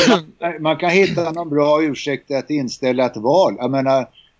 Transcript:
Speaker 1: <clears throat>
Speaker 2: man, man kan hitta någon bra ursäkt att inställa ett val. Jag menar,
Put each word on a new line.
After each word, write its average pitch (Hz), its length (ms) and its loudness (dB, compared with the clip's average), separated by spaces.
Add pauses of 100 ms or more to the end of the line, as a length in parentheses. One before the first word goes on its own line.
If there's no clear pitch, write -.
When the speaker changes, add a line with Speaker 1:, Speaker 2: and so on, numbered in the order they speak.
Speaker 1:
<clears throat> 170 320 0
Speaker 2:
man, 165 220 -6
man 156 140 0
kan 175 140 -2
hitta 170 420 2
någon 170 180 -8
bra 147 320 2
ursäkt 139 480 -4
att 135 200 -4
inställa 127 560 -2
ett 120 100 -8
val. 131 420 2
Jag 123 120 -4
menar, 135 380 0 (320)